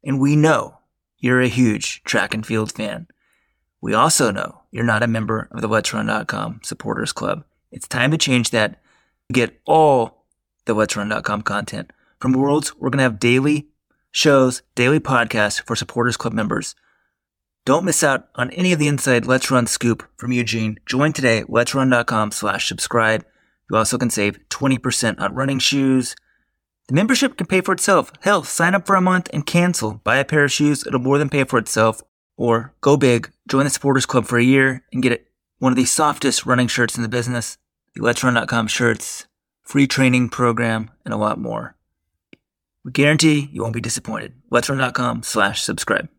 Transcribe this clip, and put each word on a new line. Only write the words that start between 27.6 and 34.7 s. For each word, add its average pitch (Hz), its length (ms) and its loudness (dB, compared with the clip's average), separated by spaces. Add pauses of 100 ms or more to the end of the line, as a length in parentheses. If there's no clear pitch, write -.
for 190 120 -2
itself. 185 480 2
Hell, 190 240 0
sign 180 320 0
up 185 100 -2
for 196 80 2
a 185 60 4
month 180 320 0
and 147 120 -4
cancel. 170 500 0 (100)
Buy 120 140 2
a 139 60 0
pair 151 200 2
of 139 80 0
shoes, 147 340 0
it'll 131 140 -2
more 135 180 2
than 147 100 0
pay 139 140 0
for 127 160 0
itself. 110 420 0 (360)
Or 113 440 0
go 139 160 6
big, 123 360 2 (160)
join 135 160 2
the 147 60 -2
supporters 131 360 0
club 120 200 0
for 120 120 0
a 120 60 4
year 131 480 2